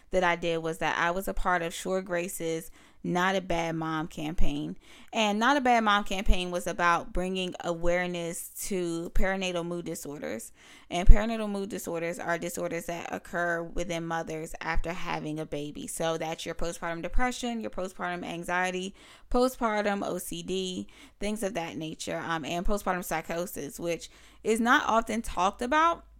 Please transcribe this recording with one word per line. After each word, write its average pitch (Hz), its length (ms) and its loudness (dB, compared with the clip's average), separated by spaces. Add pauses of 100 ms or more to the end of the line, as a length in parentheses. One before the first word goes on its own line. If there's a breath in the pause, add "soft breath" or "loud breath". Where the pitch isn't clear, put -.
(100)
that 180 140 2
I 175 100 4
did 170 240 -2
was 165 200 -4
that 156 200 -2
I 170 140 2
was 190 160 -4
a 190 60 -4
part 180 280 2
of 170 100 -4
Shore 190 300 -4
Grace's 170 680 -4 (320 loud breath)
not 180 320 0
a 190 40 -2
Bad 170 360 -4
Mom 160 320 -4
campaign. 151 680 4 (360 loud breath)
And 208 260 2
Not 247 180 4
a 294 40 2
Bad 247 240 4
Mom 208 180 2
campaign 185 480 4
was 175 160 -4
about 170 460 2
bringing 185 480 -2
awareness 175 880 0 (160)
to 170 440 -4
perinatal 185 540 4
mood 175 200 -6
disorders. 156 680 -10 (380 loud breath)
And 202 180 -2
perinatal 220 400 12
mood 196 200 -6
disorders 170 500 -6
are 170 200 -2
disorders 170 480 -6
that 170 280 -8
occur 170 480 -4
within 170 420 -6
mothers 165 560 -8
after 165 320 0
having 160 460 -6
a 156 80 -6
baby. 147 400 -10
So 165 320 -4
that's 165 260 -8
your 165 120 -8
postpartum 170 460 -4
depression, 240 580 0
your 214 100 -8
postpartum 180 540 -8
anxiety, 180 720 -4 (360 loud breath)
postpartum 214 720 0
O 175 140 -4
C 175 240 -10
D, 185 460 -6 (320 loud breath)
things 214 220 -4
of 202 120 -4
that 165 220 -6
nature, 160 500 -8
um, 165 180 -4
and 175 220 -2
postpartum 190 380 0
psychosis, 170 760 -6
which 165 320 -6 (320 loud breath)
is 220 180 2
not 247 260 4
often 226 360 0
talked 196 400 -2
about. 311 420 2 (160)